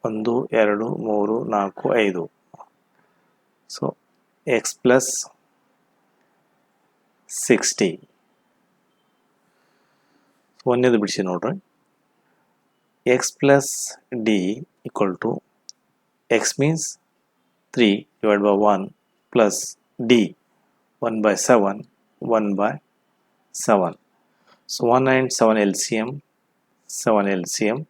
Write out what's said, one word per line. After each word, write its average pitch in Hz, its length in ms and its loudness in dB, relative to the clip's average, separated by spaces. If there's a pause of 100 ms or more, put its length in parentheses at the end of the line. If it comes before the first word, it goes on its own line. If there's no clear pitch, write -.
ಒಂದು, 110 240 -4 (300)
ಎರಡು, 104 240 0 (220)
ಮೂರು, 104 280 -2 (200)
ನಾಲ್ಕು, 98 300 -4 (200)
ಐದು. 90 160 -2 (1500)
So, - 100 -8 (800)
X - 200 -8
ಪ್ಲಸ್ 127 300 2 (2250)
ಸಿಕ್ಸ್ಟಿ. - 420 0 (2750)
ಒಂದನೇದು 123 320 4
ಬಿಡಿಸಿ 98 260 -4
ನೋಡ್ರಿ. 90 240 -4 (1700)
X - 20 -6 (180)
plus 139 260 4 (600)
D 113 40 2 (580)
equal 98 220 -2 (120)
to 113 80 -2 (1120)
X - 180 -2
means 151 240 0 (880)
three 110 200 4 (260)
divide 104 260 2
by 101 80 4 (160)
one 98 140 0 (480)
plus 107 240 2 (540)
D - 20 8 (920)
one 113 180 -4
by 104 100 4 (140)
seven, 101 280 4 (600)
one 107 120 0 (120)
by 107 100 0 (960)
seven. 92 260 2 (840)
So 123 200 -2
one 131 220 4
and 131 120 0 (120)
seven 110 180 4 (120)
L 92 120 -4
C 113 240 -4
M, 123 40 -10 (920)
seven 104 260 2 (120)
L 87 40 -6 (120)
C 107 200 0
M. 151 140 -8